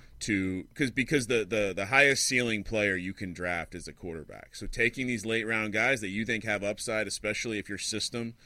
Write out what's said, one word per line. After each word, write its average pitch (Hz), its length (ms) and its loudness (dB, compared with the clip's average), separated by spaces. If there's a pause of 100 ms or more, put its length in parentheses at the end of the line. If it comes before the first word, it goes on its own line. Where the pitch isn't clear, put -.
(220)
To, 95 440 0 (100)
'cause, 135 160 0
because 131 340 2
the, 113 180 2
the, 101 320 0
the 98 120 -2
highest 135 380 6
ceiling 117 380 2
player 104 320 2
you 92 180 -4
can 95 200 -6
draft 87 400 -4
is 80 140 -10
a 76 60 -12
quarterback. 80 640 -12
So - 120 -8
taking 120 400 0
these 113 180 -2
late 113 220 0
round 110 260 -2
guys 117 280 2
that 98 80 -4
you 104 140 -2
think 110 200 -2
have 104 200 0
upside, 107 440 -2
especially 107 500 -2
if 98 100 -6
your 101 120 -6
system 113 560 -4 (100)